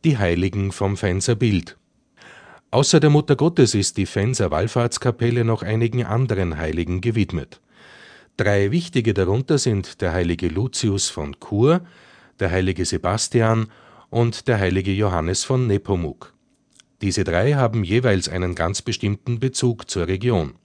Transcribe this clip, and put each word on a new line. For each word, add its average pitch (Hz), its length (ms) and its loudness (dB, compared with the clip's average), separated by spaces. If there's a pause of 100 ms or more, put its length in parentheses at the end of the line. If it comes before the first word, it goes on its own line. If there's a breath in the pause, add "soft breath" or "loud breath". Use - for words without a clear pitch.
die 156 140 2
Heiligen 95 540 0
vom 98 260 -2
Fenser 98 380 0
Bild. 101 420 -2 (920 loud breath)
Außer 143 280 4
der 151 100 4
Mutter 147 260 4
Gottes 151 380 2
ist 101 240 0
die 98 80 0
Fenser 101 460 -2
Wallfahrtskapelle 117 960 0
noch 113 180 0
einigen 113 400 0
anderen 101 540 0
Heiligen 82 440 -2
gewidmet. 107 600 -2 (760 loud breath)
Drei 101 360 2
wichtige 131 420 0
darunter 101 440 0
sind 101 440 -2
der 90 100 0
heilige 87 380 0
Lucius 101 600 -2
von 73 300 -8
Chur, 139 420 2 (580 loud breath)
der 90 120 0
heilige 92 320 0
Sebastian 110 840 0 (420 loud breath)
und 117 380 -2
der 117 120 2
heilige 95 320 0
Johannes 92 520 -2
von 127 240 0
Nepomuk. 95 640 -2 (680)
Diese 98 220 -2
drei 98 300 2
haben 113 300 0
jeweils 101 440 0
einen 90 280 -4
ganz 85 260 -2
bestimmten 110 580 -4
Bezug 127 500 -2
zur 85 180 -2
Region. 95 460 0 (120)